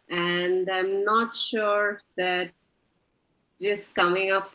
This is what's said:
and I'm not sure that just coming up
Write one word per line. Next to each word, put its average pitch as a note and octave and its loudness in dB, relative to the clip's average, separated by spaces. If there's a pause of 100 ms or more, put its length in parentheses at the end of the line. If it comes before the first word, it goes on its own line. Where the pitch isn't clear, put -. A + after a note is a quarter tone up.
and F3+ 0
I'm F#3+ 0
not A3+ 2
sure G#3 0 (160)
that F3+ -2 (1120)
just G3+ -4
coming F#3+ 2
up G3 0